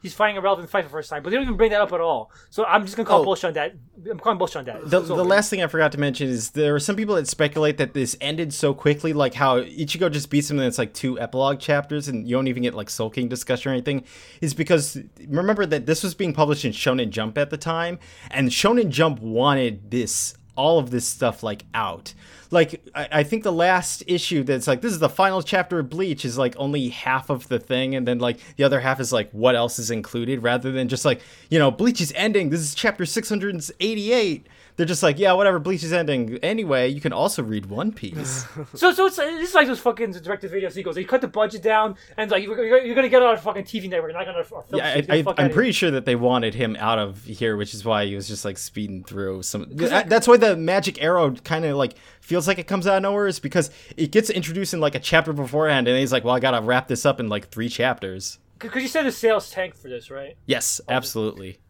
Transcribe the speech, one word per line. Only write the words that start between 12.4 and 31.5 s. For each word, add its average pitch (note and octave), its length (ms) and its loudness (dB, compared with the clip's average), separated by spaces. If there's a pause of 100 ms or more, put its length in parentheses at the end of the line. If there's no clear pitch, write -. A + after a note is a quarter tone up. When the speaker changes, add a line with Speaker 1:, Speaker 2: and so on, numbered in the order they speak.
Speaker 2:
even B2 160 -2
get, B2 120 0
like, G#2 140 -8
Soul A2 220 -4
King B2 180 -4
discussion B2 420 -2
or C3+ 40 0
anything, C3 300 -2 (360)
is D3 140 -2
because D3+ 420 2 (320)
remember F#3+ 380 2
that D3 200 0
this D#3 180 0
was F3+ 100 -4
being F3+ 180 -2
published D3 320 2
in B2+ 80 0
Shonen B2+ 380 0
Jump A2 280 -4
at C#3+ 120 -2
the D#3 80 -8
time, E3 400 -4 (320)
and C3 200 0
Shonen G#3+ 380 2
Jump D3 320 0
wanted A2+ 680 0
this, - 460 -4 (180)
all D#3 240 4
of B2+ 120 -2
this A#2+ 160 -2
stuff, - 360 -2
like, G#2 220 -6 (100)
out. F#2+ 400 -6 (380)
Like, E3 280 2 (140)
I, C#3+ 160 -6
I D3+ 140 2
think G#3+ 180 -4
the G#3 100 -2
last F3 540 0
issue E3+ 380 -2
that's B2+ 240 -2
like, B2+ 120 2
"This A3+ 120 -2
is E3 80 -4
the D3+ 80 2
final F#3+ 340 2
chapter F3+ 380 -2
of C3 100 -4
Bleach," E3 340 -4
is, B2 140 -4
like, B2 200 0
only C#3 320 -2
half C3 380 -2
of C3+ 200 -4
the B2 100 0
thing, C3 380 -2
and B2+ 100 -2
then, B2 140 0
like, A#2+ 180 0 (180)
the C#3 60 2
other C#3 160 4
half C3 220 0
is, B2 120 -4
like, G#2+ 200 0
what A#2+ 240 4
else A#2+ 240 0
is A2+ 100 -6
included, A#2 540 -4
rather B2 260 0
than C3 180 -2
just, B2 160 -4
like, C#3 160 2 (300)